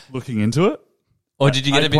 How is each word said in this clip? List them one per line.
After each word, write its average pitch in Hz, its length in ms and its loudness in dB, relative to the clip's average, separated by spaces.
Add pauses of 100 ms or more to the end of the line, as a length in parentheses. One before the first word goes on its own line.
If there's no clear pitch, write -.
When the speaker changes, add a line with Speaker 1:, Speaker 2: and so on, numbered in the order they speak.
(120)
Speaker 1:
looking 123 280 -6
into 127 320 0
it, 294 80 -12 (580)
Speaker 2:
Or 139 120 4
did 135 160 -4
you 139 60 0
get 147 120 2
a 156 60 -2
bit 147 100 0